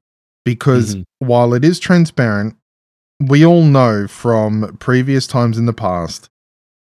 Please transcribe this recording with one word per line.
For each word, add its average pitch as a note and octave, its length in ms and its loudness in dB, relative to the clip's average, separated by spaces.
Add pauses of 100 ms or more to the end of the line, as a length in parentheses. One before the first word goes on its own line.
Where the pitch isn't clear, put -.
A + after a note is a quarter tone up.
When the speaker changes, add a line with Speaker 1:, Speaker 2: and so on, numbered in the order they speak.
(460)
Speaker 1:
Because A#2+ 500 0
Speaker 2:
Mm-hmm. F#2+ 300 -12
Speaker 1:
while A#2+ 260 2
it B2 100 0
is E3+ 160 2
transparent, A#2+ 760 -2 (640)
we C#3+ 240 4
all E3+ 180 6
know B2 460 2
from G#2+ 720 -4
previous B2+ 460 -2
times A#2+ 320 -2
in A#2 80 -2
the A#2 80 -2
past, F2+ 560 -8 (580)